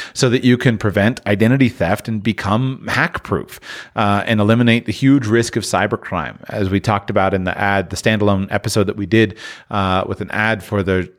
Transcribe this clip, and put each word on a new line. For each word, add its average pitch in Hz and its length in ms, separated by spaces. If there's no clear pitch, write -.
so 131 160
that 127 140
you 123 120
can 120 220
prevent 104 480
identity 113 420
theft - 380
and 110 160
become 113 640
hack-proof, - 720
uh, 101 300
and 110 120
eliminate 117 480
the 110 60
huge 135 340
risk 113 300
of 107 80
cybercrime. 95 720
As 101 200
we 98 80
talked 101 320
about 98 240
in 92 80
the 90 160
ad, 98 320
the 95 60
standalone 101 560
episode 104 320
that 101 120
we 101 100
did, 107 300
uh, 95 360
with 98 140
an 98 100
ad 107 320
for 101 220
the, 92 340